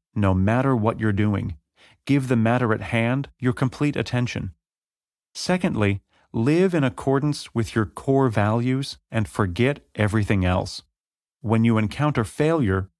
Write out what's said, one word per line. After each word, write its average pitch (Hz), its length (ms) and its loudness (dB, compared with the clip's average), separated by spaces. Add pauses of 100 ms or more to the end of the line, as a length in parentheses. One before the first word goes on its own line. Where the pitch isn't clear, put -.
(140)
no 98 200 2
matter 120 420 2
what 110 240 -2
you're 110 120 0
doing. 101 440 -2 (480)
Give 135 240 0
the 127 80 2
matter 113 360 2
at 107 80 -2
hand 117 480 -2 (120)
your 123 120 0
complete 143 440 -2
attention. 123 560 -4 (840)
Secondly, 110 680 0 (320)
live 160 420 2
in 151 100 2
accordance 135 680 -2
with 117 200 -2
your 110 120 2
core 135 420 0
values 120 680 -2 (120)
and 110 180 -2
forget 117 560 -2 (120)
everything 104 480 0
else. - 380 -2 (580)
When 113 240 2
you 117 120 4
encounter 131 460 0
failure, 113 680 0 (120)